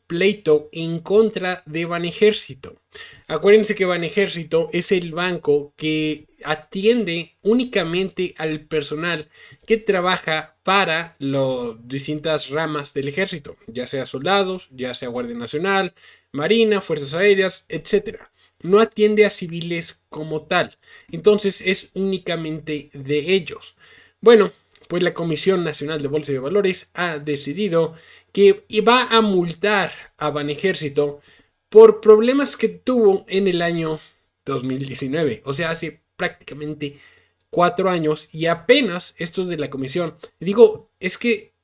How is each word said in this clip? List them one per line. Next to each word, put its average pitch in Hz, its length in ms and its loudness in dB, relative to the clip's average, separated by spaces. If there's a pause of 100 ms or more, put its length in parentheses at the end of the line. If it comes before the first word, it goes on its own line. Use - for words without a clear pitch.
pleito 170 640 0
en 165 260 -6
contra 190 680 0
de 160 180 -6
Banejército. 170 960 -2 (460)
Acuérdense 202 480 4
que 196 100 -2
Banejército 165 880 -2
es 175 180 -2
el 175 200 -2
banco 156 640 -2
que 156 500 -4 (180)
atiende 175 1000 -2
únicamente 190 960 -2
al 156 220 -6
personal 156 680 -6 (380)
que 220 100 2
trabaja 180 840 -2
para 170 560 0
las 131 640 -4
distintas 147 640 -6
ramas 151 460 -6
del 139 120 -4
ejército, 170 480 -8 (120)
ya 123 180 -10
sea 135 220 -6
soldados, 185 640 -2
ya 127 240 -8
sea 127 140 -10
Guardia 120 260 -8
Nacional, 180 580 -4 (380)
Marina, 202 500 2
Fuerzas 147 320 -6
Aéreas, 190 560 2
etcétera. - 600 -4 (320)
No 185 160 4
atiende 214 460 4
a 196 40 2
civiles 170 720 -8 (100)
como 156 320 -8
tal, - 380 -2 (320)
entonces 202 500 2
es 185 320 -4
únicamente 165 1000 -6
de 147 420 -2
ellos. - 400 -6 (460)
Bueno, 208 300 8 (360)
pues 175 160 -2
la 170 100 0
Comisión 170 500 0
Nacional 151 380 -6
de 139 60 -6
Bolsa 143 240 -4
y 135 40 -2
de 131 40 -4
Valores 185 560 -2
ha 170 240 -4
decidido 160 720 -4 (380)
que 196 340 4 (200)
va 247 180 6
a 226 180 2
multar 190 720 0 (240)
a 151 120 -4
Banejército 147 920 -4 (480)
por 220 320 10
problemas 247 560 6
que 226 100 0
tuvo 196 640 2
en 190 180 0
el 170 140 0
año 165 360 -2 (480)
dos 123 200 -4
mil 131 200 -6
diecinueve, 135 600 -4
o 139 80 -6
sea, 160 160 -4
hace 165 320 -8 (160)
prácticamente 147 800 -10 (520)
cuatro 185 400 0
años, 156 440 -2
y 160 140 -4
apenas 180 720 0
estos 180 300 -6
de 170 100 -6
la 135 120 -4
comisión. 135 460 -6 (260)
Digo, 202 480 4 (100)
es 185 180 -4
que 233 360 -4 (100)